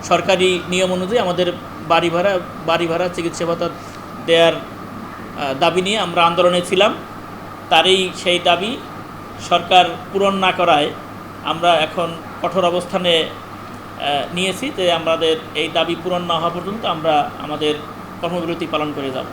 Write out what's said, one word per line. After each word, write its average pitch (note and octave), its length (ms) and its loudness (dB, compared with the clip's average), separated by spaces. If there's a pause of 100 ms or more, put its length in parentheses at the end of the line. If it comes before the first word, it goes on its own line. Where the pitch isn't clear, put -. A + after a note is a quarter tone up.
সরকারি F3+ 600 4
নিয়ম F#3 240 2
অনুযায়ী F#3 260 0
আমাদের F3 340 2 (360)
বাড়ি E3 220 4
ভাড়া, F3+ 280 2 (280)
বাড়ি E3+ 200 2
ভাড়া, E3+ 280 0
চিকিৎসা E3 320 -4
ভাতা E3+ 220 -2 (580)
দেয়ার, E3 260 8
আহ, - 1080 -8
দাবি E3+ 220 2
নিয়ে G3+ 160 0
আমরা F3 280 2
আন্দোলনে F3 420 4
ছিলাম। G3 260 4 (760)
তারই F#3 400 4 (120)
সেই F3+ 220 2
দাবি F3+ 320 2 (720)
সরকার F3+ 360 6 (280)
পূরণ G3 220 2
না F#3+ 180 2
করায় D#3+ 380 4 (540)
আমরা E3+ 300 2
এখন D#3+ 340 0 (340)
কঠোর F3+ 220 0
অবস্থানে, F3 640 2 (720)
আহ, C#3+ 340 -2
নিয়েছি F#3+ 420 -2
যে F3+ 160 2
আমাদের E3 440 2 (180)
এই D#3+ 200 -2
দাবি E3+ 300 0
পূরণ F3+ 180 -2
না F3 120 -2
হওয়া E3 160 0
পর্যন্ত G3+ 360 -6
আমরা D#3 440 2 (120)
আমাদের D3+ 320 0 (460)
কর্মবিরতি E3+ 500 -4
পালন D3+ 260 -2
করে C3+ 140 -4
যাব। B2+ 220 -6